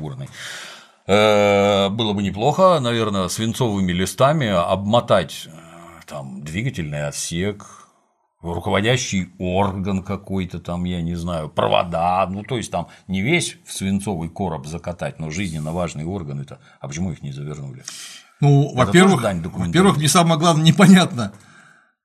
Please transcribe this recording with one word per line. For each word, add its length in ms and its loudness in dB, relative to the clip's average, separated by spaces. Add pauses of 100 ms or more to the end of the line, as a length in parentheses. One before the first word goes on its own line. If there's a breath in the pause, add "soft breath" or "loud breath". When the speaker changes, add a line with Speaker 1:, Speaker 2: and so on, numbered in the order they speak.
Speaker 1:
урны. 240 -10 (800 loud breath)
Э, 840 4
было 240 -2
бы 80 0
неплохо, 580 2
наверное, 500 0
свинцовыми 600 -2
листами 580 0
обмотать, 1000 0
э, 20 -20 (560)
там, 380 -12
двигательный 640 -6
отсек, 580 -6 (760)
руководящий 960 -2
орган 640 -2
какой-то 580 -6
там, 260 -6
я 160 -4
не 140 -4
знаю, 340 -6
провода, 800 0
ну, 140 -8
то 120 -6
есть 160 -6
там 160 -4 (220 soft breath)
не 120 -2
весь 440 -2
в 80 -16
свинцовый 560 -2
короб 360 -6
закатать, 540 -10
но 100 -8
жизненно 440 -6
важные 320 -6
органы-то, 540 -10 (200 soft breath)
а 80 -14
почему 240 -6
их 100 -12
не 120 -10
завернули? 500 -12 (560 loud breath)
Speaker 2:
Ну, 300 6
Speaker 1:
Это 80 -10
Speaker 2:
во-первых, 380 6
Speaker 1:
тоже 80 -2
дань 180 -2
документальности. 360 -2
Speaker 2:
во-первых, 200 6
мне 100 0
самое 320 4
главное 260 2
непонятно, 680 6 (720 soft breath)